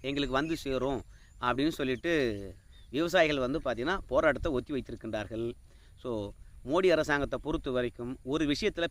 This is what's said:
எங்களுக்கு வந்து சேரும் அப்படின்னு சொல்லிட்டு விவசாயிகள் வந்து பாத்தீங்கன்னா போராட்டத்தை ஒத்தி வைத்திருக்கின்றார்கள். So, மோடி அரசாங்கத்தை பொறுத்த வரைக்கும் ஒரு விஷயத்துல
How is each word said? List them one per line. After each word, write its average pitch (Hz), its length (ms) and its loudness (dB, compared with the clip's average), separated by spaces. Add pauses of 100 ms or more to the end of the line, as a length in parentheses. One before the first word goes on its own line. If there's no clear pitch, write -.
எங்களுக்கு 139 380 -2
வந்து 160 180 -2
சேரும் 131 440 -2 (400)
அப்படின்னு 127 360 2
சொல்லிட்டு 131 340 -2 (800)
விவசாயிகள் 151 540 4
வந்து 143 200 0
பாத்தீங்கன்னா 127 320 0 (100)
போராட்டத்தை 143 440 2
ஒத்தி 123 220 -2
வைத்திருக்கின்றார்கள். 113 760 -6 (520)
So, 127 120 -6 (540)
மோடி 175 260 4
அரசாங்கத்தை 143 480 2
பொறுத்த 151 320 -4
வரைக்கும் 123 400 -2 (120)
ஒரு 151 220 0
விஷயத்துல 170 460 0